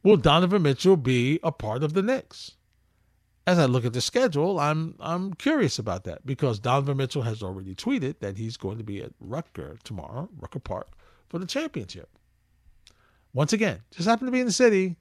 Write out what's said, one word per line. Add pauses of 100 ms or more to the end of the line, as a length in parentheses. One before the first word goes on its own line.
Will
Donovan
Mitchell
be
a
part
of
the
Knicks? (880)
As
I
look
at
the
schedule,
I'm,
I'm
curious
about
that
because
Donovan
Mitchell
has
already
tweeted
that
he's
going
to
be
at
Rucker
tomorrow, (100)
Rucker
Park, (400)
for
the
championship. (1200)
Once
again, (100)
just
happened
to
be
in
the
city.